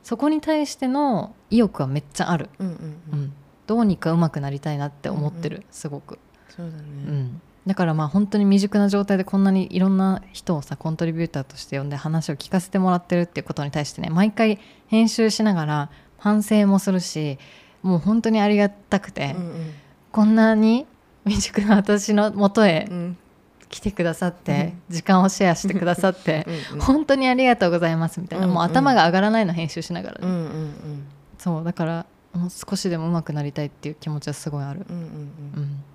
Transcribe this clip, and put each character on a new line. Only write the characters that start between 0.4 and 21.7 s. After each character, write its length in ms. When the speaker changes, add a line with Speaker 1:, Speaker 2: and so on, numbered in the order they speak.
Speaker 1:
対 260
し 100
て 120
の 460
意 80
欲 220
は 60
め 140
っ 120
ち 80
ゃ 100
あ 60
る。 120
Speaker 2:
う 60
ん 20
う 40
ん 320
う 40
ん。 40
Speaker 1:
う 40
ん。 80
ど 120
う 60
に 120
か 160
上 160
手 60
く 60
な 100
り 100
た 120
い 60
な 80
っ 40
て 180
思 200
っ 40
て 160
る、 80
Speaker 2:
う 40
ん 20
う 20
ん。 60
Speaker 1:
す 180
ご 120
く。 180
Speaker 2:
そ 140
う 80
だ 60
ね。 60
Speaker 1:
う 20
ん。 280
だ 80
か 100
ら 80
ま 120
あ 40
本 180
当 120
に 60
未 160
熟 180
な 100
状 160
態 140
で 60
こ 120
ん 80
な 60
に 240
い 40
ろ 100
ん 100
な 240
人 240
を 60
さ、 140
コ 140
ン 60
ト 80
リ 80
ビ 140
ュ 20
ー 20
タ 100
ー 40
と 120
し 100
て 120
呼 60
ん 60
で 60
話 360
を 40
聞 140
か 100
せ 100
て 80
も 120
ら 60
っ 80
て 100
る 80
っ 40
て 140
い 40
う 20
こ 80
と 100
に 60
対 140
し 80
て 80
ね、 80
毎 240
回 260
編 220
集 220
し 140
な 100
が 120
ら 240
反 260
省 240
も 120
す 120
る 100
し、 380
も 140
う 20
本 240
当 80
に 100
あ 80
り 80
が 140
た 300
く 120
て、 240
Speaker 2:
う 40
ん 20
う 80
ん。 220
Speaker 1:
こ 120
ん 100
な 200
に 320
未 120
熟 220
な 140